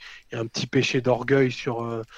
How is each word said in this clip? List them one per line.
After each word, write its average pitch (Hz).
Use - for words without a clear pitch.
il 120
y -
a 120
un 113
petit -
péché 131
d'orgueil 127
sur, 117
euh, 117